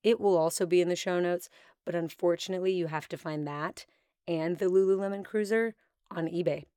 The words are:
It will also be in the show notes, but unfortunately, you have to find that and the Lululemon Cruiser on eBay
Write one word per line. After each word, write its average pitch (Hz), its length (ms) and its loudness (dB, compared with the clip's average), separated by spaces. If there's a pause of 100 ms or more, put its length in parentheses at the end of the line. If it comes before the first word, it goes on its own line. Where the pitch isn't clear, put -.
It 226 180 4
will 196 180 4
also 165 260 2
be 175 160 4
in 175 80 2
the 175 80 0
show 175 240 -2
notes, 175 300 -2 (340)
but 170 100 -4
unfortunately, 180 760 0
you 175 140 0
have 156 220 -6
to 160 80 -6
find 151 300 -6
that 147 380 -8 (420)
and 165 320 -2
the 196 80 0
Lululemon 190 580 2
Cruiser 220 500 -2 (360)
on 165 160 -4
eBay 160 380 -2 (120)